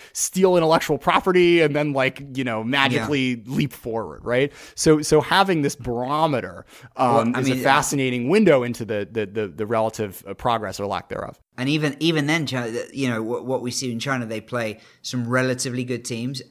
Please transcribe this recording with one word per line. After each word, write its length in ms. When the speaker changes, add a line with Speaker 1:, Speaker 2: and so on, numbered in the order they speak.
Speaker 1:
steal 420
intellectual 440
property 640
and 140
then, 160
like, 300
you 80
know, 200
magically 800
Speaker 2:
Yeah. 120
Speaker 1:
leap 180
forward, 500
right? 300
So, 260
so 200
having 420
this 120
barometer, 880
um, 200
Speaker 2:
Well, 200
I 60
Speaker 1:
is 80
Speaker 2:
mean, 100
Speaker 1:
a 40
fascinating 640
window 320
into 240
the, 260
the, 140
the, 220
the 180
relative, 640
uh, 80
progress 440
or 60
lack 240
thereof. 300
Speaker 2:
And 100
even, 320
even 280
then, 180
China, 260
th-, 220
you 160
know, 140
what, 220
what 180
we 80
see 200
in 80
China, 280
they 120
play 400
some 260
relatively 560
good 220
teams 460